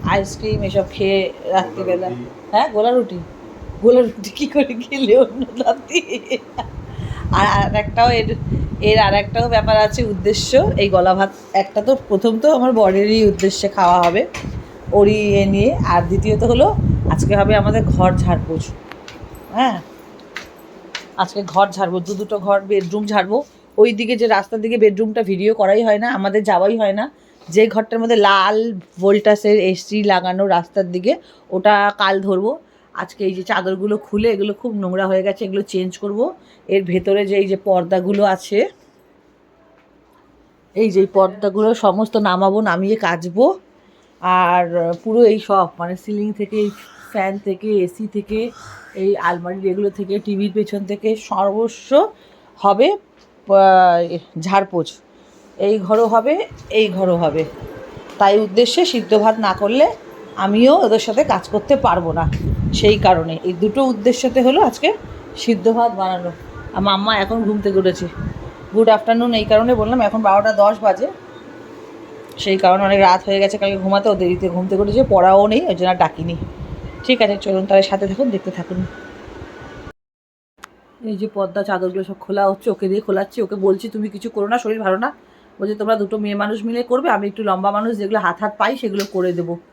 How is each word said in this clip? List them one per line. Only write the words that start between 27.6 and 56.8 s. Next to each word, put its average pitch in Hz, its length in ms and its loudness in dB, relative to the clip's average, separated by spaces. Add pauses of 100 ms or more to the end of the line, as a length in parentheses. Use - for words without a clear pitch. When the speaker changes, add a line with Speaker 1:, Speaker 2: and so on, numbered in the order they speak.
Speaker 1:
ঘরটার 220 320 -2
মধ্যে 226 160 0
লাল 202 640 2 (200)
ভোল্টাসের 208 600 4
এসি 190 440 -2
লাগানো 185 440 0
রাস্তার 175 440 -2
দিকে, 180 240 0 (340)
ওটা 202 480 2
কাল 196 240 0
ধরবো। 202 360 -2 (360)
আজকে - 320 -10
এই 180 80 -2
যে 185 100 -8
চাদরগুলো 190 540 -4
খুলে, 208 320 -2
এগুলো 202 240 -2
খুব 226 220 -8
নোংরা 190 320 -4
হয়ে 190 160 0
গেছে, 196 220 -4
এগুলো 190 160 -4
চেঞ্জ 185 360 -6
করব। 214 360 -4 (340)
এর 196 160 0
ভেতরে 190 440 0
যে 196 100 -2
এই 196 100 2
যে 190 80 -2
পর্দাগুলো 185 680 0
আছে, 202 460 0 (2000)
এই 214 160 0
যে 190 140 4
পর্দাগুলো 196 680 0
সমস্ত 220 440 0
নামাবো, 196 440 0
নামিয়ে 196 340 0
কাচবো। 196 640 0 (600)
আর 175 760 0 (100)
পুরো 220 200 4
এই 214 160 6
সব 196 280 0 (120)
মানে 175 160 -6
সিলিং 208 380 -6
থেকে, 208 240 -6
এই 208 120 0 (420)
ফ্যান 196 260 -4
থেকে, 202 300 -6
এসি 208 400 -2
থেকে, 214 440 -6 (440)
এই 196 220 -2
আলমারির 175 480 -4
এগুলো 196 240 -2
থেকে, 196 300 -6
টিভির 202 340 -4
পেছন 208 320 -4
থেকে 202 300 -4
সর্বস্ব 220 960 -2 (460)
হবে, 226 340 4
আহ, 185 1500 2
ঝাড়পোছ। 185 520 -2 (680)
এই 208 220 0
ঘরও 214 260 2
হবে, 233 420 0 (220)
এই 220 180 2